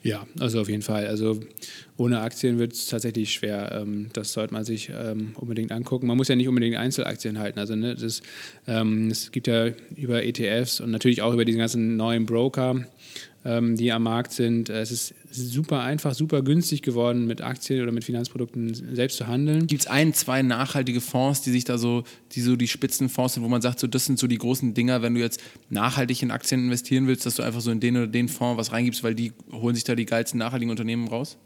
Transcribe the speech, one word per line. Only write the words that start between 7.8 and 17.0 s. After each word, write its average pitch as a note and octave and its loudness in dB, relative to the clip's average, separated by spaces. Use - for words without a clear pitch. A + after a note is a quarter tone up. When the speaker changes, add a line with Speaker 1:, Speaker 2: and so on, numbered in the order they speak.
Speaker 1:
das, A2+ -6
ähm, A2 2
es - -6
gibt A#2+ -6
ja A#2 4
über A#2+ 0
E A#2 0
T A#2 -2
Fs - -2
und A#2 -4
natürlich A2+ 4
auch A#2 2
über A#2 4
diesen A2+ 2
ganzen A2+ 2
neuen A2+ 2
Broker, B2+ 0
ähm, A#2 2
die A#2 2
am A2+ 2
Markt A2+ 0
sind. A#2 0
Äh, A2 -4
es A2+ -4
ist - -6
super B2+ -2
einfach, C#3+ -2
super D3+ 0
günstig D3 2
geworden, A#2+ 2